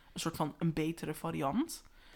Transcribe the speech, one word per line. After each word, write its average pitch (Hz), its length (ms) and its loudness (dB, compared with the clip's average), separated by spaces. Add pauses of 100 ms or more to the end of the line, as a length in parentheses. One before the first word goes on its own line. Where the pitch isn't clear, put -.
(120)
een - 80 -6
soort 160 160 0
van 151 220 0
een 165 140 4
betere 160 420 0
variant. 165 720 0 (320)